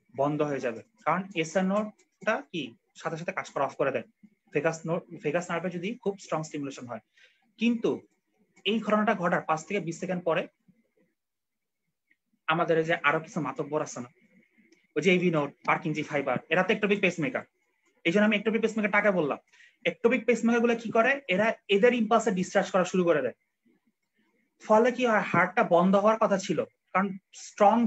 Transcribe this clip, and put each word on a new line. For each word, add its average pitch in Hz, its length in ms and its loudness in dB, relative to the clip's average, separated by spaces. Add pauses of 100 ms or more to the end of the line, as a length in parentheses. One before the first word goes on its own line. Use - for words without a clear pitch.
(160)
বন্ধ 147 260 0
হয়ে 139 240 -4
যাবে, 113 140 -6 (240)
কারণ 170 180 0 (120)
এসএনও 190 460 0 (460)
টা 220 80 0 (180)
কি 165 100 -6 (320)
সাথে 160 260 -8
সাথে 175 120 -8
কাজ 135 180 -10
করা 143 140 -2
অফ 131 160 -4
করে 139 140 0
দেয় 113 120 -4 (480)
ভেগাস 160 320 0
নো-, 165 200 -4 (160)
ভেগাস 170 280 -2
নার্ভে 170 260 -6
যদি 175 120 -8 (140)
খুব 196 120 -4 (100)
স্ট্রং 160 240 -4
স্টিমুলেশন 139 420 -10
হয়। 113 120 -12 (580)
কিন্তু 226 300 0 (760)
এই 214 160 0
ঘটনাটা 214 340 0
ঘটার 175 340 0
পাঁচ 156 180 0
থেকে 202 140 -4
বিশ 160 220 -6
সেকেন্ড 180 260 -4
পরে 165 140 2 (2000)
আমাদের 160 320 0
এই 160 60 2
যে 165 100 -2 (140)
আরো 160 160 0
কিছু - 220 -10
মাতব্বর 143 400 -6
আছে - 180 -12
না, 123 40 -16 (880)
ওই 151 80 -2
যে 190 120 4
এভি 180 140 2
নোড, 147 200 0 (160)
Purkinje 151 440 -2
ফাইবার, 139 280 -2 (140)
এরা 180 100 4
তো 185 120 0
ectopic 202 300 0
পেসমেকার, 143 400 -2 (600)
এই 165 80 2
জন্য 208 160 4
আমি 214 100 2
ectopic 220 260 -2
পেসমেকারটা 208 340 0
আগে 208 120 2
বললাম। 151 280 0 (520)
ectopic 233 380 2
পেসমেকার 233 360 2
গুলো 233 180 2
কি 220 140 -8
করে, 262 240 2 (140)
এরা 202 120 2 (280)
এদের 233 200 6
ইম্পালসে 226 360 2
ডিসচার্জ 185 440 0
করা 185 100 4
শুরু 180 240 0
করে 151 160 4
দেয়, 113 120 -6 (1300)
ফলে 226 300 4
কি 247 100 0
হয়, 208 240 2
হার্টটা 180 320 2 (120)
বন্ধ 185 220 6
হওয়ার 214 260 4
কথা 196 240 2
ছিল, 156 120 -2 (340)
কারণ 196 160 0 (380)
স্ট্রং 208 280 4 (120)